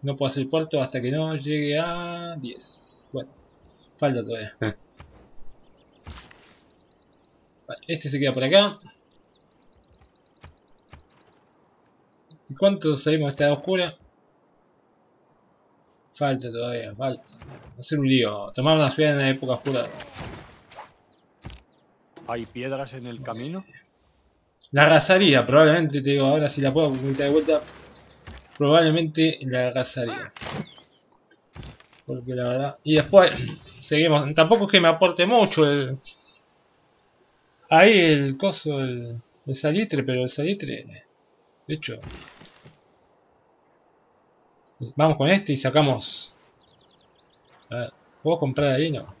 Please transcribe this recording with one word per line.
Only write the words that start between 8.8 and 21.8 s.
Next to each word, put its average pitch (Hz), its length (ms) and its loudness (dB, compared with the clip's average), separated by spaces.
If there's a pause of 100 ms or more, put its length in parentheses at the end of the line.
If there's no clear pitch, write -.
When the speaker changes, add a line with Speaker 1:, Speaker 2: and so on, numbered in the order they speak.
Speaker 1:
¿Y 139 40 -12
cuánto 190 420 2
salimos 151 400 0
de 147 100 0
esta 147 60 4
oscura? 175 460 -2 (2250)
Falta 131 380 -4
todavía, 117 420 -8
falta. 110 400 -8 (460)
Hacer 147 180 -6
un 139 100 0
lío. 107 460 0
Tomar 156 240 2
una 143 140 2
ciudad 151 220 2
en 143 40 -2
la 135 120 0
época 131 240 -4
oscura. 120 320 -4 (2500)